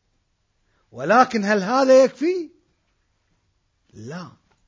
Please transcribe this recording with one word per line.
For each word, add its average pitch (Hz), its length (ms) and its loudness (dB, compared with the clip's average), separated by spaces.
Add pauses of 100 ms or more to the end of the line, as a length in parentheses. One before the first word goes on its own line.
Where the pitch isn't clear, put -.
(920)
ولكن 208 540 0
هل 202 180 -2
هذا 262 400 2
يكفي؟ 311 460 -4 (1400)
لا. 131 380 -18 (360)